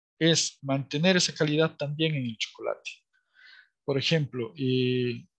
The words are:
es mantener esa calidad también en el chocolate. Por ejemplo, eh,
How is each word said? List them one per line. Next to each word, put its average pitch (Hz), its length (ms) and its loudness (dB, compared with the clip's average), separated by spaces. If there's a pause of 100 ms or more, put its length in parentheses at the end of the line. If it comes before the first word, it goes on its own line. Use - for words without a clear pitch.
(180)
es 160 440 2
mantener 147 540 2
esa 175 180 0
calidad 156 420 2
también 151 380 -2
en 135 100 -2
el 113 120 -6
chocolate. - 540 -8 (920)
Por 139 140 -2
ejemplo, 127 580 -2
eh, 127 680 0 (120)